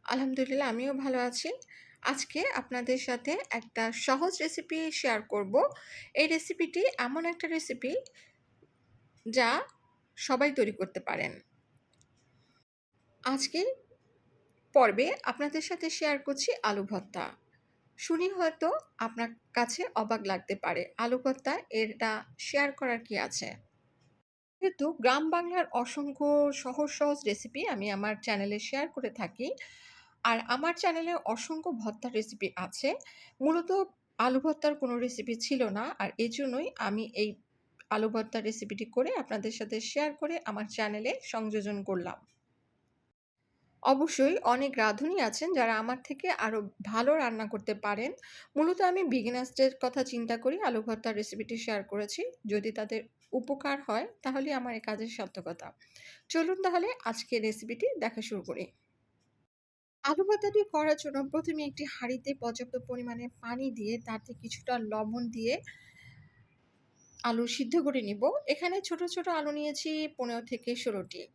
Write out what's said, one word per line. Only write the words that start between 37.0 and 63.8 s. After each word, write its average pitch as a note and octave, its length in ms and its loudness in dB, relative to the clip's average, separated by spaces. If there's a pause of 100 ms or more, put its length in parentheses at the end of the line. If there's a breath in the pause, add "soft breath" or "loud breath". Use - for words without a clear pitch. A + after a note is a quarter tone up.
এই G#3+ 80 2 (680)
আলু G#3+ 180 2
ভর্তার A3 360 -2
রেসিপিটি G#3+ 360 -6 (100)
করে C4 140 4 (120)
আপনাদের G#3+ 380 -4
সাথে A3 180 -4 (140)
শেয়ার D4 280 2
করে D#4 160 -2 (140)
আমার G#3 160 -4 (100)
চ্যানেলে G#3+ 360 0 (200)
সংযোজন G#3 460 -2 (120)
করলাম। F3+ 300 -2 (1600)
অবশ্যই C#4 520 6 (180)
অনেক C4+ 180 2 (120)
রাঁধুনি C#4 340 2 (100)
আছেন D4+ 300 -2
যারা A3+ 240 4
আমার B3 260 -2
থেকে D4+ 200 -4 (180)
আরও A3 140 0 (320)
ভালো A#3+ 200 4 (100)
রান্না A3 320 0
করতে G#3 200 -4 (120)
পারেন। G#3+ 260 0 (440 loud breath)
মূলত E4+ 240 4 (120)
আমি F#4+ 100 2 (120)
বিগিনার্সদের B3+ 580 2 (120)
কথা B3+ 180 0 (100)
চিন্তা A#3 320 -2
করি C#4 140 2 (100)
আলু A3+ 200 2
ভর্তার A3 320 -2
রেসিপিটি G#3+ 360 -6 (100)
শেয়ার G#3 160 0 (100)
করেছি। G#3 300 -4 (300)
যদি G#3 280 0
তাদের G#3+ 220 -4 (380)
উপকার C#4 380 -2 (100)
হয় A#3 180 0 (180)
তাহলে C4+ 260 0 (100)
আমার B3 200 -6
এই - 80 -12
কাজের A3 300 -4
সার্থকতা। F3+ 500 -8 (680 loud breath)
চলুন E4 320 2
তাহলে F4+ 220 2 (220)
আজকে A3+ 300 -4
রেসিপিটি A3 480 -2 (160)
দেখা A3+ 260 -4
শুরু G3 200 -6
করি। E3+ 140 -4 (1400)
আলু D4+ 240 4
ভর্তাটি G#4 340 4 (120)
করার D4+ 300 4
জন্য C#4+ 140 -4 (160)
প্রথমে D#4 360 0
একটি C#4+ 140 -8 (120)
হাঁড়িতে B3+ 340 -4 (120)
পর্যাপ্ত B3 340 -6 (140)
পরিমাণে A#3+ 360 -6 (180)
পানি A#3+ 220 -4 (120)
দিয়ে G#3+ 160 -2 (140)